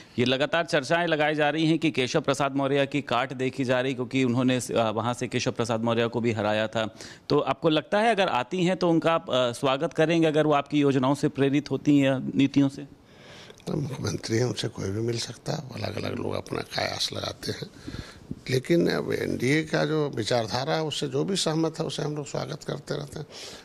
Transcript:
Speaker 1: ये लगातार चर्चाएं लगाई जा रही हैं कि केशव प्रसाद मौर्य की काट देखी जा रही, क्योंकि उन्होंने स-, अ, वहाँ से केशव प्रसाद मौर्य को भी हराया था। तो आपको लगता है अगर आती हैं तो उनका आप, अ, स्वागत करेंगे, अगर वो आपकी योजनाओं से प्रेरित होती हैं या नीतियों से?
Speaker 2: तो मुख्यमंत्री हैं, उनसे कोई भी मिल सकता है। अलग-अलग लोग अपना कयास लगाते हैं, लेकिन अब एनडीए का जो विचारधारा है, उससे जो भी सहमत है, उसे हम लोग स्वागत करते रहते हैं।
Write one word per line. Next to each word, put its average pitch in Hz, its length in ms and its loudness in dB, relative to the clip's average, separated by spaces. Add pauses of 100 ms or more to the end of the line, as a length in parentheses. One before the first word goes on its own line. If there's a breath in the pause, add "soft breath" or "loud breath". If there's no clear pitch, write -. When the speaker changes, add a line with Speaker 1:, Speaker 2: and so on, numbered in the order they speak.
(180 loud breath)
Speaker 1:
ये 123 60 4
लगातार 139 400 2
चर्चाएं 165 420 2
लगाई 151 280 2
जा 147 160 4
रही 160 160 2
हैं 160 120 4
कि 156 120 2
केशव 131 300 0
प्रसाद 139 320 0
मौर्य 139 340 2
की 139 160 -2
काट 127 300 0
देखी 131 320 -2
जा 127 160 2
रही, 131 140 0
क्योंकि 127 300 0
उन्होंने 127 360 2
स-, - 120 -8
अ, 113 180 2
वहाँ 113 240 0
से 123 140 -6
केशव 127 220 -2
प्रसाद 113 300 -2
मौर्य 117 280 2
को 117 120 -2
भी 117 120 0
हराया 107 360 0
था। 110 280 -2 (320 loud breath)
तो 143 100 4
आपको 139 300 0
लगता 156 300 0
है 226 120 4
अगर 196 180 2
आती 165 360 0
हैं 185 120 2
तो 180 140 2
उनका 165 240 4
आप, 165 160 -2
अ, 127 220 2
स्वागत 139 400 0
करेंगे, 160 340 4
अगर 151 200 4
वो 151 60 4
आपकी 143 280 2
योजनाओं 139 340 4
से 147 140 0
प्रेरित 139 420 2
होती 143 280 4
हैं 135 80 6
या 135 120 2 (160)
नीतियों 139 340 4
से? 139 140 -8 (840 loud breath)
Speaker 2:
तो - 80 -4
मुख्यमंत्री 123 600 -4
हैं, 120 80 2
उनसे 120 240 -4
कोई 101 220 -6
भी 104 100 -4
मिल 117 180 -2
सकता - 340 -6
है। 135 220 -6
अलग-अलग 101 400 -6
लोग 50 200 -4
अपना 50 260 -6
कयास - 520 -4
लगाते - 400 -8
हैं, - 140 -8 (840 loud breath)
लेकिन 131 400 2
अब - 220 -2
एनडीए 123 520 0
का 156 200 -2
जो 151 240 0
विचारधारा 123 680 -2
है, 160 80 0
उससे 151 260 -4
जो 139 160 0
भी 185 120 -2
सहमत 160 420 0
है, 156 60 -2
उसे 151 180 -6
हम 151 140 -4
लोग 147 100 -8
स्वागत 143 380 -8
करते 147 300 -8
रहते 147 240 -8
हैं। 151 80 -10 (380 loud breath)